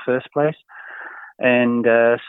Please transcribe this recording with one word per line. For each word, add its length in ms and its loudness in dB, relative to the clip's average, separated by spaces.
first 280 -2
place. 240 -2
And, 480 2
uh, 300 4